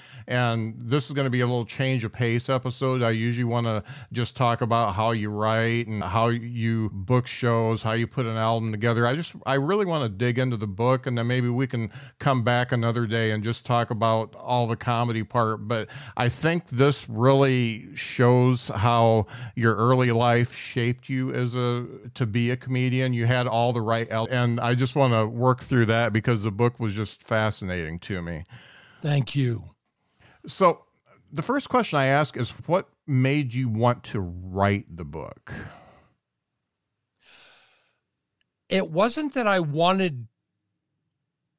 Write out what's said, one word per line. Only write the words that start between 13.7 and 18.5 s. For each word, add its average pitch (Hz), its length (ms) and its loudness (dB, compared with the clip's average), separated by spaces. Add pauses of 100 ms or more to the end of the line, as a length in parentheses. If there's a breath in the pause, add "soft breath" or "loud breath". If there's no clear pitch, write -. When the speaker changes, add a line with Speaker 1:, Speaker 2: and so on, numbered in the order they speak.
Speaker 1:
about 113 460 0
all 123 320 0
the 110 100 -2
comedy 117 460 -2
part. 110 440 -2
But 110 220 -2 (260 loud breath)
I 120 140 2
think 165 380 0
this 135 420 2
really 123 840 2
shows 123 760 2